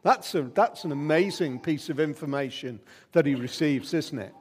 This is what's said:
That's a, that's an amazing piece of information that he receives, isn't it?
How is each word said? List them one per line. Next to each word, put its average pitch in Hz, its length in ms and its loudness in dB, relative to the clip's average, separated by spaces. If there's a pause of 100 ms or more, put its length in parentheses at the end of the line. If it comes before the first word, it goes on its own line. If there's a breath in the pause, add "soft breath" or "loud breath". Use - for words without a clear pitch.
That's 254 340 2
a, 170 60 2
that's 139 420 0
an 165 80 -4
amazing 151 680 0
piece 151 280 -4
of 143 80 -4
information 139 840 -4 (320 loud breath)
that 165 120 6
he 139 100 4
receives, 131 580 -2
isn't 151 260 -4
it? 95 220 -10